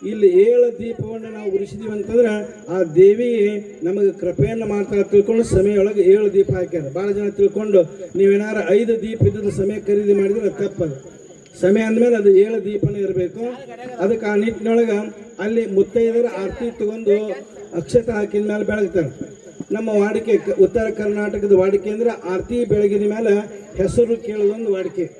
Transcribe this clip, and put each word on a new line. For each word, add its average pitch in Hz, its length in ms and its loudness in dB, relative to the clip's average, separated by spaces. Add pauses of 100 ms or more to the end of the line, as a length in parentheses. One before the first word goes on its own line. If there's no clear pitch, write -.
ಇಲ್ಲಿ 208 200 2
ಏಳು 233 520 4
ದೀಪವನ್ನು 226 520 -10
ನಾವು 214 200 -8
ಉರಿಸಿದೀವಿ 202 400 -6
ಅಂತಂದ್ರೆ 214 380 0 (400)
ಆ 180 140 0
ದೇವಿ 208 800 4 (180)
ನಮಗೆ 196 280 0
ಕೃಪೆಯನ್ನು 208 540 -2
ಮಾಡ್ತಾಳೆ 202 380 -2
ತಿಳ್ಕೊಂಡು 208 400 2
ಸಮಯ 202 340 2
ಒಳಗೆ 202 240 2
ಏಳು 196 320 6
ದೀಪ 196 180 2
ಹಾಕ್ಯಾರ. 175 380 -4
ಭಾಳ 190 220 -4
ಜನ 202 180 -2
ತಿಳ್ಕೊಂಡು 202 540 2 (320)
ನೀವೇನಾರ 202 400 2 (140)
ಐದು 220 320 2
ದೀಪ 220 220 -2
ಇದ್ದದ್ದು 202 280 0
ಸಮಯ 202 280 -4
ಖರೀದಿ 202 340 0
ಮಾಡಿದ್ರೆ 196 280 0
ಅದು 202 80 0
ತಪ್ಪದು. 165 680 -6 (460)
ಸಮಯ 202 200 4
ಅಂದಮೇಲೆ 226 340 2
ಅದು 202 140 4
ಏಳು 202 360 4
ದೀಪನೇ 202 340 -4
ಇರಬೇಕು. 185 400 -4 (600)
ಅದಕ್ಕೆ 214 260 0
ಆ 208 100 0
ನಿಟ್ಟಿನೊಳಗೆ 220 760 0 (260)
ಅಲ್ಲಿ 220 260 -2
ಮುತ್ತೈದರ 226 600 0 (120)
ಆರತಿ 233 420 -8
ತಗೊಂಡು 214 460 0 (500)
ಅಕ್ಷತೆ 226 360 0
ಹಾಕಿದ 208 340 -2
ಮೇಲೆ 208 180 -4
ಬೆಳಗ್ತಾರೆ. 196 720 -4 (360)
ನಮ್ಮ 220 180 -6
ವಾಡಿಕೆ 214 480 0
ಕ-, 185 240 -2
ಉತ್ತರ 220 280 2
ಕರ್ನಾಟಕದ 208 640 -2
ವಾಡಿಕೆ 196 380 2
ಅಂದ್ರೆ 226 200 0
ಆರತಿ 214 560 -4
ಬೆಳಗಿದ 202 360 0
ಮೇಲೆ 208 380 0 (360)
ಹೆಸರು 226 420 0
ಕೇಳೋದೊಂದು 214 560 -2
ವಾಡಿಕೆ. 180 460 -4